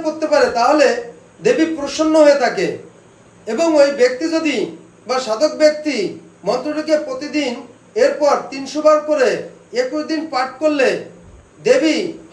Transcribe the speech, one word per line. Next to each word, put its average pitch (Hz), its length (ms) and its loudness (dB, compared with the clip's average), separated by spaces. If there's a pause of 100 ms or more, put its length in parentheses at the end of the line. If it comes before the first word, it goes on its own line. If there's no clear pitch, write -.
করতে 311 260 -4
পারে, 269 140 4 (120)
তাহলে 269 300 4 (560)
দেবী 247 220 2 (100)
প্রসন্ন 311 380 -2 (100)
হয়ে 277 200 6
থাকে। 196 240 -2 (840)
এবং 330 140 0 (140)
ওই 277 100 6 (100)
ব্যক্তি 254 340 2
যদি 302 220 0 (520)
বা 254 80 -2 (100)
সাধক 220 260 0 (100)
ব্যক্তি 302 340 2 (520)
মন্ত্রটিকে 302 460 -2 (120)
প্রতিদিন 269 460 -4 (520)
এরপর 285 300 2 (160)
তিনশো 269 360 -8
বার 311 120 6 (100)
করে 277 200 2 (520)
একুশ 302 300 -4
দিন 311 120 -4 (100)
পাঠ 254 160 -2 (140)
করলে 285 280 2 (760)
দেবী 277 300 0 (360)